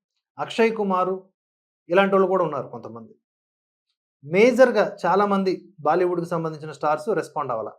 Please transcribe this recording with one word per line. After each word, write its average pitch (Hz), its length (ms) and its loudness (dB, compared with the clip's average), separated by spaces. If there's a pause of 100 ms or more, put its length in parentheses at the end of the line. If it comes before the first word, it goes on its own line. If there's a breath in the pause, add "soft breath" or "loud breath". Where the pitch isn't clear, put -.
(380)
అక్షయ్ 220 360 0
కుమార్, 190 340 -2 (800)
ఇలాంటి 190 260 4
వాళ్ళు 190 140 4
కూడా 185 160 0
ఉన్నారు 143 240 -6
కొంతమంది. 113 460 -16 (1120)
మేజర్గా 214 720 4 (100)
చాలామంది 190 600 0 (120)
బాలీవుడ్కి 175 460 0
సంబంధించిన 156 460 -6
స్టార్స్ 151 360 -4
రెస్పాండ్ 151 440 -4
అవ్వాల. 110 160 -6 (100)